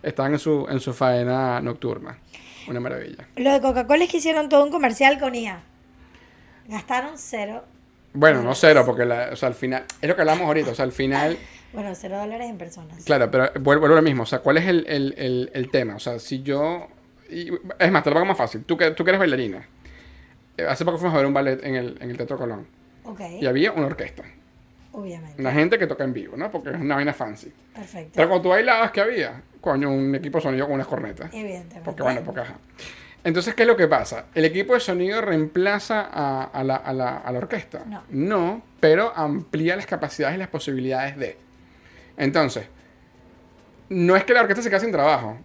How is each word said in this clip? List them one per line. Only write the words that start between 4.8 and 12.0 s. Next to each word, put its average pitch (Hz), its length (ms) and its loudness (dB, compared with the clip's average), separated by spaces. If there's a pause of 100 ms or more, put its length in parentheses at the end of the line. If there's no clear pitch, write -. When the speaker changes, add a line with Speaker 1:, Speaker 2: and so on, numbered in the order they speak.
Speaker 2:
con 262 140 -4
I 233 140 -6
A. 180 120 -10 (1080)
Gastaron 254 500 -4
cero 214 460 -8 (500)
Speaker 1:
Bueno, 143 240 8
no 120 40 0 (120)
Speaker 2:
dólares. - 80 -2
Speaker 1:
cero, 151 240 10
porque 120 200 2
la, 120 260 0
o 123 40 -8
sea, 131 120 -2
al 123 80 -2
final, 127 280 -4 (180)
es 147 80 -2
lo 180 60 4
que 185 60 0
hablamos 160 260 4
ahorita, 151 240 2
o 117 40 -6
sea, 139 100 -2
al 127 60 -4
final 139 460 0 (360)
Speaker 2:
Bueno, 202 220 -8
cero 190 220 -10